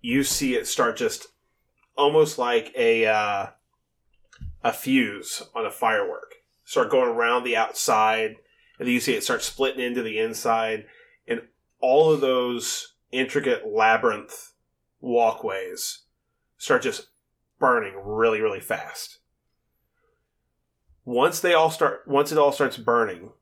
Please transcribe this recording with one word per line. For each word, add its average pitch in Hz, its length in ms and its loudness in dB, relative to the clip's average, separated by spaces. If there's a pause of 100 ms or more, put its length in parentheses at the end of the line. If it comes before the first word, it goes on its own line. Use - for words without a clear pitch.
you 123 220 0
see 131 300 -2
it 113 140 -2
start 117 300 0
just - 300 -4 (680)
almost 151 420 4
like 120 380 0
a, 113 300 4
uh, 104 400 0 (1160)
a 117 80 0
fuse 110 680 -2 (140)
on 113 100 -4
a - 60 -4
firework. 101 600 -2 (300)
Start - 240 0
going 127 200 2
around 117 340 0
the 120 140 -2
outside, 110 800 0 (420)
and 123 80 -6
then 123 80 2
you 120 60 2
see 123 140 0
it 104 100 -4
start 117 180 -2
splitting 131 420 -4
into 120 200 -4
the 110 160 -4
inside, 113 640 -2 (420)
and 117 160 -6 (380)
all 151 320 6
of 143 80 2
those 123 760 -2 (160)
intricate 127 560 -2
labyrinth 110 840 0 (480)
walkways 110 1000 -4 (560)
start 123 240 0
just - 260 -6 (500)
burning 113 360 2 (100)
really, 110 360 2
really 104 200 -2
fast. - 580 -10 (1900)
Once 131 360 0
they 175 140 4
all 160 160 4
start, 143 360 -2
once 143 240 2
it 156 80 2
all 143 140 6
starts 139 240 -2
burning 110 540 0 (120)